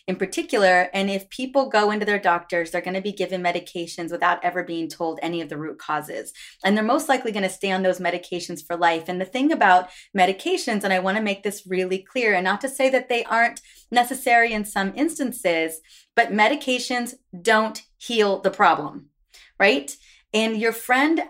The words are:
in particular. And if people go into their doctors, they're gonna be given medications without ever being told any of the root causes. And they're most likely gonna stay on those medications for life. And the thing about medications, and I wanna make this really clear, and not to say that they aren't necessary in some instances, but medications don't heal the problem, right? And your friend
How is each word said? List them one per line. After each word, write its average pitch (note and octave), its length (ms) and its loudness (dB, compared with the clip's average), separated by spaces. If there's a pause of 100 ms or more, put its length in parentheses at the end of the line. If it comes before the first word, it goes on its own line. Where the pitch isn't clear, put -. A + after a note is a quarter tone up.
in F#3+ 100 -2
particular. F#3+ 760 2
And G3 160 0
if G3 220 -6
people C4 360 -2
go G#3 220 4
into G#3+ 160 -2
their G#3 140 2
doctors, E3+ 500 0
they're F3 120 -4
gonna F#3 200 -4
be G3+ 100 -4
given F3+ 300 -4
medications F3 680 -6
without F3 320 0
ever F3 200 -2
being E3 240 -6
told D#3+ 360 -6
any E3+ 180 -4
of D3 80 -10
the D3+ 80 -10
root D3+ 220 -10
causes. - 520 -8 (320)
And G3+ 140 4
they're G#3+ 60 0
most C#4 260 0
likely B3+ 220 0
gonna G3 180 -2
stay F#3+ 220 -4
on F#3+ 100 0
those F#3 180 2
medications F3 640 -6
for F3 140 -8
life. E3 300 2
And F3+ 120 -4
the F#3 60 -4
thing C4+ 260 0
about F#3 380 6 (260)
medications, G3 680 0
and F#3+ 100 0
I F#3 60 2
wanna F#3+ 240 0
make G3+ 180 -2
this G3+ 240 -6
really F#3 320 -2
clear, G#3+ 380 0
and F3+ 80 0
not G3 180 0
to C4+ 80 -4
say C4+ 220 0
that B3+ 180 0
they A#3 140 0
aren't A#3 380 0 (280)
necessary A#3+ 640 2
in G#3+ 100 -2
some G3 320 -4
instances, G#3+ 840 -2 (340)
but A#3 160 2
medications B3+ 840 0 (260)
don't A3 400 2 (160)
heal G#3 440 0
the F#3+ 100 2
problem, D3+ 580 0 (500)
right? C4 380 2 (360)
And A3 240 0
your A3+ 160 0
friend C#4 560 2